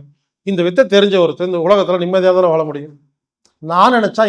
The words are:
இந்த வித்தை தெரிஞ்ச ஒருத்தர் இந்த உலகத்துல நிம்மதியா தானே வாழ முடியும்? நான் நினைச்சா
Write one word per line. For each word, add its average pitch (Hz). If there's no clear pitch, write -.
இந்த 190
வித்தை 185
தெரிஞ்ச 202
ஒருத்தர் 175
இந்த 170
உலகத்துல 185
நிம்மதியா 185
தானே 180
வாழ 160
முடியும்? 147
நான் 185
நினைச்சா 220